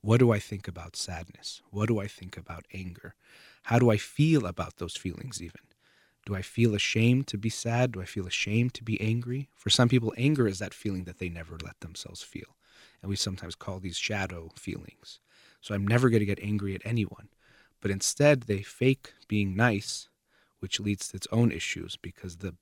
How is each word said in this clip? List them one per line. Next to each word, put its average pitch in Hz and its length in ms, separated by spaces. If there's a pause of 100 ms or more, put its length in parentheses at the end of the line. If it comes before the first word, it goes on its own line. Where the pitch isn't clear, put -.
What 110 180
do 123 140
I 104 60
think 101 280
about 87 300
sadness? - 640 (100)
What 104 160
do 110 140
I 101 80
think - 280
about 87 360
anger? 92 420 (500)
How 117 140
do 120 120
I 104 80
feel 147 480
about 90 320
those 85 180
feelings 92 460
even? 82 180 (640)
Do 101 100
I 95 80
feel 117 320
ashamed 120 540
to 104 100
be 110 120
sad? 120 420
Do 92 80
I 90 60
feel 95 200
ashamed 113 480
to 120 100
be 113 160
angry? 120 540
For - 160
some 123 180
people, 113 280
anger 131 320
is 95 120
that 98 140
feeling 92 300
that 87 140
they 92 100
never 82 300
let - 220
themselves - 420
feel. - 340 (460)
And 95 80
we 101 60
sometimes 92 380
call 95 260
these 90 180
shadow 92 580
feelings. - 640 (400)
"So - 140
I'm 101 120
never 123 220
gonna 113 160
get 98 160
angry 101 340
at 95 120
anyone." 107 420 (520)
But 101 100
instead, 139 520
they 101 200
fake - 500 (160)
being 101 260
nice, 110 540 (520)
which - 180
leads 104 300
to - 80
its 92 160
own 117 180
issues - 460
because 87 400
the 85 260